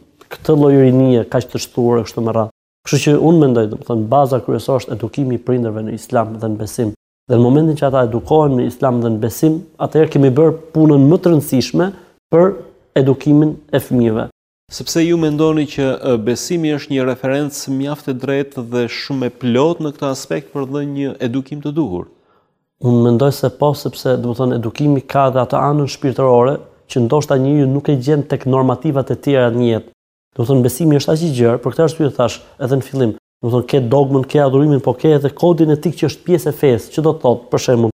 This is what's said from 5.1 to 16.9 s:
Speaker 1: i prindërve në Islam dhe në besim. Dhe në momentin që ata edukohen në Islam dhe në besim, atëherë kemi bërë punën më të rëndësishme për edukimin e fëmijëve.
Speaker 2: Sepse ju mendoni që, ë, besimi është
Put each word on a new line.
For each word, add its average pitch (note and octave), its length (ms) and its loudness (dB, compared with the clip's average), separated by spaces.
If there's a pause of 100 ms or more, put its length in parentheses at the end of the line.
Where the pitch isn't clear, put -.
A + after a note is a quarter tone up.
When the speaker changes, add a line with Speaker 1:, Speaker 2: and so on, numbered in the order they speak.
Speaker 1:
i A#2 40 -4
prindërve A#2 440 -4
në A2 100 -8
Islam A2 420 -4
dhe A2 120 -6
në G#2+ 120 -4
besim. A2 300 -4 (400)
Dhe B2 60 2
në A#2+ 80 4
momentin D3+ 320 4
që C#3+ 120 -2
ata C3 200 2
edukohen C3+ 500 0
në B2 100 0
Islam B2 340 -2
dhe A#2 80 -2
në A2+ 100 -2
besim, D#3+ 400 -2 (160)
atëherë D3+ 360 0
kemi C#3 200 4
bërë D3+ 240 2 (140)
punën D3+ 380 6
më E3+ 120 6
të F3+ 120 2
rëndësishme D#3 600 0 (400)
për F3+ 220 4 (420)
edukimin D3 580 2 (120)
e C#3 140 -2
fëmijëve. A#2+ 480 -2 (420)
Speaker 2:
Sepse - 340 -4
ju E3+ 140 2
mendoni D#3 480 0
që, C#3 200 -4 (140)
ë, B2+ 180 0
besimi D3+ 560 -4
është C#3+ 180 -8